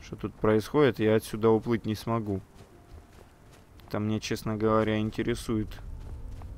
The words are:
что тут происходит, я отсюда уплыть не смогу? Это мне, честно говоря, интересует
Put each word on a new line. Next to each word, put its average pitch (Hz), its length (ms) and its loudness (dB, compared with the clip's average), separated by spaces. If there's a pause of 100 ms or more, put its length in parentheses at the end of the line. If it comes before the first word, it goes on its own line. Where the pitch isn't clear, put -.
что - 140 -14
тут 101 180 -6
происходит, 110 640 4
я 107 160 4
отсюда 110 360 2
уплыть 113 360 2
не 107 80 -2
смогу? 104 460 -4 (1500)
Это 107 120 -4
мне, 107 200 0
честно 110 360 -4
говоря, 110 420 4
интересует 110 680 -2 (880)